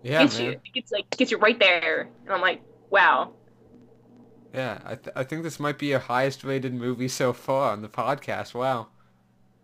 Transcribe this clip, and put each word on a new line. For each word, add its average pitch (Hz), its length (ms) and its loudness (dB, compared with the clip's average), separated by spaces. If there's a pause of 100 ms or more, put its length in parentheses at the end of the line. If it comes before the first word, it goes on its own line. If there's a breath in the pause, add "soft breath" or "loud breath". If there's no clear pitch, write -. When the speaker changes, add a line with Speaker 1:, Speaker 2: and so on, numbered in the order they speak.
Speaker 1:
Yeah, 143 180 2
Speaker 2:
Gets 226 160 4
Speaker 1:
man. 120 80 -2
Speaker 2:
you, 123 60 -4
it - 220 -14
gets, - 180 -8
like, - 260 -6
gets 247 140 2
you 214 60 -2
right 220 220 4
there. 160 480 2 (180)
And 196 80 -4
I'm 185 80 0
like, 175 200 0 (300)
"Wow." 170 420 4 (1200)
Speaker 1:
Yeah, 123 320 -4
I 110 100 -8
th-, - 200 -14
I 131 80 -2
think 160 200 -8
this 156 160 -8
might 147 200 -2
be 147 80 -4
your 135 120 2
highest 135 440 -2
rated 131 300 -4
movie 123 340 -4
so 127 260 0
far 135 380 0
on 104 100 -6
the 107 80 -12
podcast. 117 640 -4
Wow. 123 340 -2 (760)